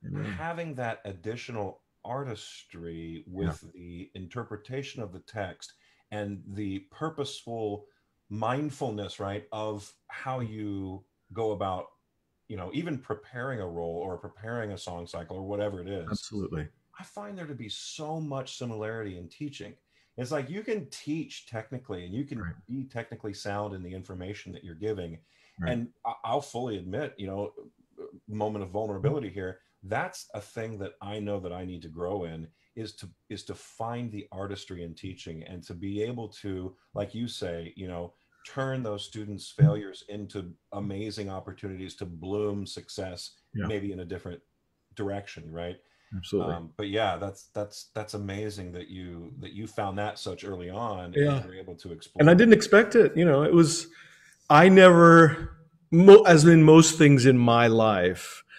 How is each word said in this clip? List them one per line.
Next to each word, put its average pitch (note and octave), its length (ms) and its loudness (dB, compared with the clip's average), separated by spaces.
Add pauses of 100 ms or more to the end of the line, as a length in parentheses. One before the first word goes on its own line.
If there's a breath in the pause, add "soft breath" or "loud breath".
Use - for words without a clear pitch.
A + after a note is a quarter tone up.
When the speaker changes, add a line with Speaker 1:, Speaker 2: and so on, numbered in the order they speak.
Speaker 1:
Amen. G2 200 -10
Speaker 2:
having D#3+ 500 -12
that A#2+ 300 -10
additional G#2 760 -12 (240)
artistry E2+ 1200 -14
Speaker 1:
Yeah. F2+ 240 -8
Speaker 2:
with D#2+ 240 -14
the F2 400 -20
interpretation A#2 880 -16
of F#2+ 120 -16
the F2+ 80 -20
text - 520 -14 (380)
and G2+ 360 -12
the G2 320 -10 (100)
purposeful A#2 960 -10 (440)
mindfulness, A2+ 920 -8
right, G2+ 320 -10
of G#2+ 420 -10 (140)
how C3 320 -12
you G2+ 640 -10 (300)
go A2 180 -4
about, F#2+ 340 -6 (600)
you G#2+ 100 -14
know, F#2 160 -12
even E3 240 -8
preparing B2 640 -12
a F#2 80 -10
role E2+ 280 -10
or F2 220 -10
preparing A2 540 -12
a F#2 60 -12
song F2 280 -14
cycle F2 320 -14
or F#2+ 60 -14
whatever G2+ 380 -8
it F2 60 -16
is. F#2+ 220 -12
Speaker 1:
Absolutely. G2 580 -10 (320)
Speaker 2:
I F#3 40 -20
find G#3 340 -18
there F3 80 -16
to D3 80 -16
be A2+ 160 -16
so D#3 500 -14
much C#3 380 -10
similarity A2 640 -10
in F2+ 100 -18
teaching. - 460 -16 (420)
It's A#2+ 140 -10
like C#3 180 -6
you G3 140 -12
can G#3+ 260 -8
teach - 560 -12
technically A2 600 -14
and F2+ 80 -16
you C3+ 120 -8
can B2+ 160 -12
Speaker 1:
Right. E2+ 140 -10 (120)
Speaker 2:
be C3 180 -10
technically A2+ 500 -14
sound G2+ 400 -10
in F#2 80 -14
the F2+ 100 -16
information F#2+ 600 -14
that - 100 -20
you're E2+ 100 -18
giving. F2 460 -10 (400)
Speaker 1:
Right. E2 140 -4
Speaker 2:
And A#2+ 160 -8 (160)
I, A#2 80 -8 (100)
I'll B2+ 180 -4
fully A#2+ 360 -10
admit, F#2+ 400 -10
you G2+ 100 -12
know, F#2+ 260 -10 (760)
moment G#2+ 360 -8
of F2+ 80 -14
vulnerability G#2+ 580 -6
here, F#2 300 -12 (240)
that's B2 500 -10
a G#2 80 -12
thing A2 380 -14
that F#2+ 220 -14
I G#2 180 -12
know G2+ 200 -8
that F2+ 140 -12
I F#2 120 -12
need F2+ 180 -14
to E2 40 -16
grow F2 380 -8
in, D#2+ 220 -14 (280)
is G#2+ 220 -14
to, F#2+ 120 -20 (200)
is G#2 140 -14
to F#2+ 120 -16
find A#2 560 -12
the G#2 200 -14
artistry F#2+ 520 -14
in E2+ 100 -14
teaching E2+ 500 -16
and - 200 -18
to - 100 -18
be G2 300 -10
able A#2 260 -10
to, F#2 460 -12 (180)
like G2+ 220 -10
you A#2+ 120 -10
say, E2+ 480 -12
you F#2 120 -14
know, F2 260 -12 (320)
turn C3 380 -10
those G#2 200 -10
students' G#2 460 -16
failures G#2+ 580 0
into G2+ 440 -14 (200)
amazing G2+ 580 -10
opportunities F#2+ 640 -14
to G2+ 100 -14
bloom G2 600 -8
success, - 640 -14 (220)
Speaker 1:
Yeah. G#2+ 140 -8
Speaker 2:
maybe G2+ 240 -8
in F#2 80 -12
a F2+ 60 -12
different F2 360 -14 (540)
direction, G2 560 -12
right? E2+ 260 -12 (380)
Speaker 1:
Absolutely. F2 380 -6
Speaker 2:
Um, E2 240 -14
but G#2 100 -10
yeah, G2 300 -2
that's, F#2+ 360 -12
that's, - 400 -12
that's G#2+ 200 -12
amazing G2+ 600 -10
that F2+ 160 -14
you, F2 500 -16
that F#2 140 -18
you G#2+ 140 -14
found G2 300 -10
that G#2 200 -8
such F2+ 260 -12
early F2+ 260 -12
on F#2+ 440 -10
Speaker 1:
Yeah. C#3+ 240 0
Speaker 2:
and A#2 80 -8
were F#2 100 -18
able F#2 200 -16
to F2 160 -16
explore. - 300 -4
Speaker 1:
And D3+ 80 8
I F3 40 10
didn't A3 200 10
expect G#3 420 6
it. G#3 200 6
You E3+ 100 4
know, C#3+ 180 4
it D#3 100 0
was, E3+ 340 4 (640 soft breath)
I D#3+ 200 10
never, E3+ 880 10 (340)
mo-, G3 320 12
as E3 220 10
in E3 180 10
most D#3+ 340 10
things C#3+ 280 8
in B2+ 120 8
my A#2 300 6
life, G#2+ 760 2 (160 soft breath)